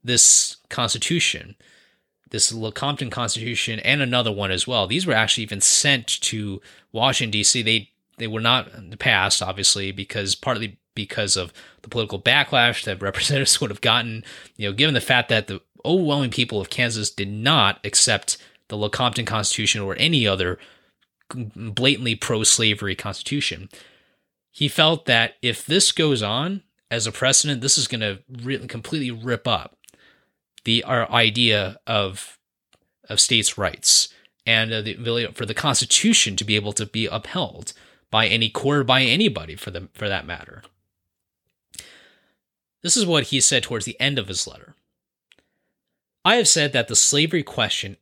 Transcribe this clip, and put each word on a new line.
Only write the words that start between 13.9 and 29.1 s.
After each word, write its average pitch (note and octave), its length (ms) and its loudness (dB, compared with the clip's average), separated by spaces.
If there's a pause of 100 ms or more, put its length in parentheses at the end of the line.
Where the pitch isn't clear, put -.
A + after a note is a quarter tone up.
you G#2 120 -6
know, G2+ 60 -4
given C#3+ 200 2
the B2 80 2
fact B2 280 2
that A2 180 2
the G2 140 -8 (220)
overwhelming D3 480 0
people A#2 300 -2
of F#2 80 -10
Kansas G#2+ 400 -2
did G2+ 200 -6
not G#2+ 560 2
accept - 520 0 (320)
the A2 80 -6
Lecompton G#2+ 480 -2
Constitution G#2+ 560 0
or G2 140 -4
any D3 320 2
other F#2 320 0 (720)
blatantly A2+ 840 -2
pro-slavery G#2+ 800 2
constitution. - 720 -6 (840)
He - 160 -2
felt D#3+ 380 2
that A#2 360 2
if A#2 240 -2
this F3+ 280 2
goes D3 280 2
on C#3 420 -2 (280)
as A#2 160 -2
a A2+ 60 -4
precedent, C3+ 480 0
this B2 160 2
is C#3 100 0
gonna G#2+ 320 -4 (100)
really B2+ 380 -8
completely B2+ 440 -6